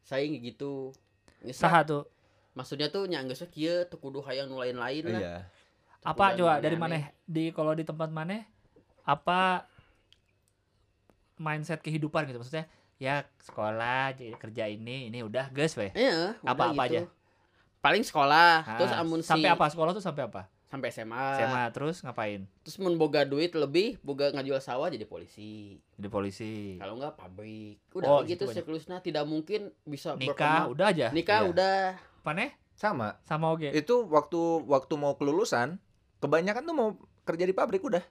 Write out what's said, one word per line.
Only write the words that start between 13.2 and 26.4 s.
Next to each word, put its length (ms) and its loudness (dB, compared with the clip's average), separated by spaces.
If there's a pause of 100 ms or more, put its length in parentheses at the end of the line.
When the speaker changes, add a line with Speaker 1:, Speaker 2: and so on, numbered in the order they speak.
Speaker 2:
sekolah, 760 -2
jadi 220 -14
kerja 300 -8
ini, 420 -8
ini 120 -10
udah 300 -6
geus 240 -2
we. 160 -4
Speaker 1:
Iya, 460 0
udah 120 -6
Speaker 2:
Apa-apa 360 2
Speaker 1:
gitu. 80 0
Speaker 2:
aja? 100 0 (760)
Speaker 1:
Paling 220 4
sekolah, 500 8 (100)
Speaker 2:
Ah, 140 -6
Speaker 1:
terus 180 2
amun 260 -2
Speaker 2:
sampai 240 4
Speaker 1:
si 80 6
Speaker 2:
apa? 140 6
Sekolah 260 0
tuh 80 -4
sampai 240 -4
apa? 240 -10 (160)
Speaker 1:
Sampai 240 -6
S 100 -8
M 140 -8
A. 180 -2
Speaker 2:
S 120 0
M 100 2
A, 160 0
terus 320 -4
ngapain? 480 -6 (120)
Speaker 1:
Terus 180 -16
mun 180 2
boga 260 4
duit 300 2
lebih, 480 2
boga 320 0
ngajual 260 -2
sawah 300 -2
jadi 160 -6
polisi. 720 -14 (180)
Speaker 2:
Jadi 140 -10
polisi. 460 -4 (220)